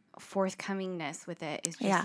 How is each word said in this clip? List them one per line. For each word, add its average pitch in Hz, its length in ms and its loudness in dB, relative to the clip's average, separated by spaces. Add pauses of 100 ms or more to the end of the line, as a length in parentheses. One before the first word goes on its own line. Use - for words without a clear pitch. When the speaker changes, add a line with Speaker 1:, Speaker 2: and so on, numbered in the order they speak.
(200)
Speaker 1:
forthcomingness 185 1040 -2
with 170 160 -8
it 151 240 0
is 170 100 -4
just 202 120 2
Speaker 2:
Yeah. 185 160 6